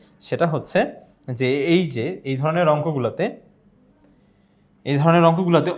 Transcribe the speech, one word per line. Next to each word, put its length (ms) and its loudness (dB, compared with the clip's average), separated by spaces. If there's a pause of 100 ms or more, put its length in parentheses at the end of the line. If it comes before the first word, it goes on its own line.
(260)
সেটা 280 -2
হচ্ছে 240 -4 (600)
যে 100 0 (260)
এই 80 4 (120)
যে 120 -4 (240)
এই 100 -4
ধরনের 340 0
অঙ্কগুলোতে, 500 -4 (1700)
এই 100 0
ধরনের 280 6
অঙ্কগুলোতে 500 2